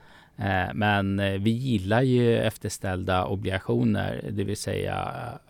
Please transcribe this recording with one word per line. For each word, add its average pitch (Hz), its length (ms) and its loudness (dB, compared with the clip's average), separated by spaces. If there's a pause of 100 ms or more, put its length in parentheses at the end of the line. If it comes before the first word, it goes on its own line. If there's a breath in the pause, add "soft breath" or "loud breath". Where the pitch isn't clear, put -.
(360 loud breath)
Eh, 95 380 0
men, 101 460 2
eh, 98 200 0
vi 104 100 2
gillar 113 520 2
ju 120 360 4
efterställda 95 880 -2
obligationer, 101 1040 0
det 101 140 -2
vill 101 120 -2
säga, 95 580 -4 (360)